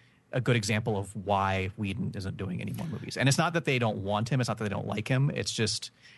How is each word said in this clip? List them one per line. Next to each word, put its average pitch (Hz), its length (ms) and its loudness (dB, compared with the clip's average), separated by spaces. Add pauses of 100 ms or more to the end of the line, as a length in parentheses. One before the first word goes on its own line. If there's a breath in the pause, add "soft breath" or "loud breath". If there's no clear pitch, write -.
(320 soft breath)
a 131 100 0
good 120 140 4
example 107 420 2
of 98 180 -6
why 95 640 2
Whedon 98 380 -2
isn't 95 220 -6
doing 90 240 -4
any - 120 -6
more 104 140 -6
movies. - 300 -8
And 127 120 4
it's 135 80 4
not 170 160 2
that 165 120 0
they 135 140 4
don't 110 200 2
want 104 300 0
him. 131 120 2
It's 113 60 0
not 110 100 -2
that 113 60 -4
they 104 60 0
don't 98 180 -2
like 104 200 -4
him. 135 260 4
It's - 180 -2
just - 400 -2 (260 loud breath)